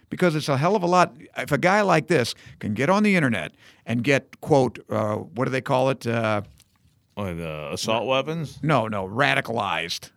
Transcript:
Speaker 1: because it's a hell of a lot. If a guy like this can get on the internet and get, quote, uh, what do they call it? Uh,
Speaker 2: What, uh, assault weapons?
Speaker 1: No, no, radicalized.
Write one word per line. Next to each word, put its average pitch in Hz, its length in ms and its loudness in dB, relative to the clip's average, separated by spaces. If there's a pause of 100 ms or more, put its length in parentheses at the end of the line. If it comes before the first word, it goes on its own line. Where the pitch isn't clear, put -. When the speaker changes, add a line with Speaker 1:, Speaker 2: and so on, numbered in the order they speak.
Speaker 1:
because 165 260 0
it's 156 140 -4
a 139 80 2
hell 175 180 2
of 190 80 -2
a - 20 0
lot. 175 300 4 (220)
If 127 160 -4
a 139 40 4
guy 180 220 2
like 170 280 2
this 135 280 0 (240)
can 104 140 -4
get 131 160 0
on 202 140 4
the 202 120 4
internet 113 380 0 (320)
and 117 180 -2
get, - 380 0
quote, 131 380 2 (100)
uh, 107 260 -2
what 110 300 -6
do 127 60 -4
they 131 100 -4
call 131 300 0
it? 123 140 -6
Uh, 113 360 -2 (720)
Speaker 2:
What, 90 260 -6
uh, 78 320 -8
assault 110 360 -2
weapons? 135 540 -2
Speaker 1:
No, 135 280 2
no, 98 180 -4
radicalized. 113 1080 -2